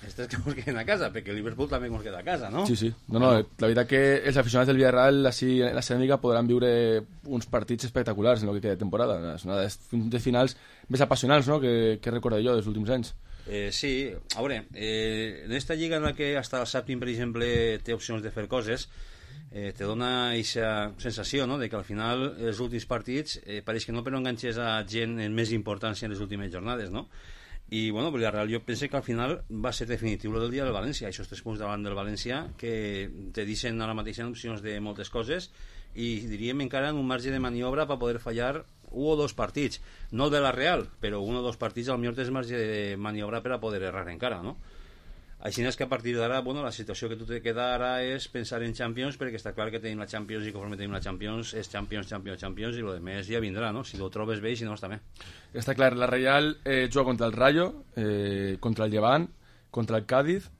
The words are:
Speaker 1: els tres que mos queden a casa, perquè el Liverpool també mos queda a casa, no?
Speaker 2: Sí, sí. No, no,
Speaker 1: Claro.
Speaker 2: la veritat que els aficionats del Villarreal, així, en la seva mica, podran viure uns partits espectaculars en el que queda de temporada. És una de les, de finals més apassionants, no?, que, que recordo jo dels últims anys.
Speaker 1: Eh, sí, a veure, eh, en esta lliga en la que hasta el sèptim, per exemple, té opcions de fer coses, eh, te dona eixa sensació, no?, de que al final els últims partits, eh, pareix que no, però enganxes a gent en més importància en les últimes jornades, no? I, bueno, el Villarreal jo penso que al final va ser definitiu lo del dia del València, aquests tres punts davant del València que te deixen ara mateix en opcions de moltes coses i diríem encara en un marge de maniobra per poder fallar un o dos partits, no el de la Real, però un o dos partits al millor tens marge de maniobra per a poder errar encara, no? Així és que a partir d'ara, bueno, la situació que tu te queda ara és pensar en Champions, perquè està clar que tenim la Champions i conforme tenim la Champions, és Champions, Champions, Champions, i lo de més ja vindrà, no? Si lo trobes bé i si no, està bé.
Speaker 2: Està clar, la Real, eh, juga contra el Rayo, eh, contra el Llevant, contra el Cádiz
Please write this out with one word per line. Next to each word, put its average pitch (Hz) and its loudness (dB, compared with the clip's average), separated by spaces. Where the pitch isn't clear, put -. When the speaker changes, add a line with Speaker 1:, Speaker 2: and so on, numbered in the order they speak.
Speaker 1:
els 101 -12
tres 123 -6
que - -2
mos 143 -2
queden 127 -2
a 113 -4
casa, 185 2
perquè 104 -6
el - -2
Liverpool 113 -2
també 123 -2
mos 117 -2
queda 95 -8
a - -12
casa, 135 -2
no? 143 0
Speaker 2:
Sí, 120 4
sí. 113 2
No, 113 2
no, 127 8
Speaker 1:
Claro. 110 8
Speaker 2:
la 117 4
veritat 120 6
que 135 8
els 139 4
aficionats 127 6
del 131 6
Villarreal, 131 8
així, 127 4
en 123 4
la 127 2
seva 123 2
mica, 135 6
podran 123 4
viure 120 6
uns 127 -2
partits 117 0
espectaculars 117 4
en 104 2
el 101 2
que 101 -2
queda 98 2
de - -4
temporada. 90 0
És 87 -10
una 95 0
de 95 2
les, - -8
de 117 0
finals 127 4
més 131 6
apassionants, 135 6
no?, 147 4
que, 113 4
que 120 -2
recordo 113 2
jo 123 4
dels 104 2
últims 107 -2
anys. 120 0
Speaker 1:
Eh, 104 -4
sí, 135 0
a 110 -4
veure, 123 -2
eh, 110 -2
en 107 -4
esta 139 -2
lliga 160 0
en 151 0
la 147 0
que 143 0
hasta 127 -4
el 117 -2
sèptim, 127 -2
per 123 -4
exemple, 117 2
té 117 -2
opcions 113 -4
de 107 -6
fer 104 -4
coses, 117 -2
eh, 101 -6
te 101 -6
dona 120 0
eixa 110 0
sensació, 123 -2
no?, 131 -2
de 120 -2
que 113 -4
al 98 -4
final 117 -2
els 113 0
últims 117 -4
partits, 123 -2
eh, 104 -8
pareix 110 -2
que 117 -6
no, 117 -2
però 131 -4
enganxes 123 -2
a 113 0
gent 113 -2
en 107 -2
més 113 2
importància 107 -2
en 104 -4
les 98 -4
últimes 101 -6
jornades, 104 -6
no? 113 -6
I, 110 0
bueno, 117 0
el 156 -4
Villarreal 107 0
jo 117 -2
penso 127 -4
que 139 -4
al 135 -2
final 123 -2
va 110 -4
ser 117 -4
definitiu 107 -2
lo 113 0
del 117 0
dia 135 -2
del 131 0
València, 113 -4
aquests 95 -8
tres - -12
punts 107 -6
davant 104 -4
del 101 -4
València 107 -4
que 104 -2
te 107 -4
deixen 113 -4
ara 110 -2
mateix 107 -6
en 120 -6
opcions 117 -8
de 104 -6
moltes 104 -8
coses 131 -4
i 117 -4
diríem 117 -4
encara 135 -2
en 151 -2
un 139 -2
marge 127 -2
de 135 -2
maniobra 127 0
per 139 -2
poder 120 0
fallar 120 -4
un 143 0
o 156 4
dos 147 0
partits, 117 -2
no 123 2
el 151 4
de 143 4
la 135 4
Real, 135 2
però 104 0
un 110 -2
o 123 -2
dos 120 -2
partits 120 -4
al 123 2
millor 120 -2
tens 127 -2
marge 123 -4
de 104 -2
maniobra 104 -4
per 127 -2
a 117 -4
poder 107 -2
errar 92 -4
encara, 92 -4
no? 107 -8
Així 107 -4
és 127 -2
que 143 -2
a 127 -8
partir 120 -2
d'ara, 117 0
bueno, 131 -4
la 120 -4
situació 104 -8
que 113 -6
tu 113 -10
te 117 -6
queda 120 0
ara 123 0
és 127 -4
pensar 117 -4
en 113 -2
Champions, 123 -4
perquè 123 -6
està 107 -8
clar 107 -4
que 113 -4
tenim 107 -4
la 104 -6
Champions 107 -6
i 104 -8
conforme 101 -6
tenim 101 -4
la 95 -2
Champions, 104 -6
és 110 -6
Champions, 104 -6
Champions, 98 -8
Champions, 107 -6
i 117 -6
lo 95 -4
de 85 -8
més 95 -6
ja 113 0
vindrà, 107 -2
no? 131 -4
Si - -12
lo - -4
trobes 107 -2
bé 113 -2
i - -6
si 113 -6
no, 107 -4
està 95 -8
bé. 107 -8
Speaker 2:
Està 120 -2
clar, 131 8
la 123 4
Real, 139 4
eh, 131 2
juga 135 4
contra 120 2
el 110 0
Rayo, 143 8
eh, 101 0
contra 110 0
el 107 2
Llevant, 127 6
contra 110 0
el 101 -10
Cádiz 151 2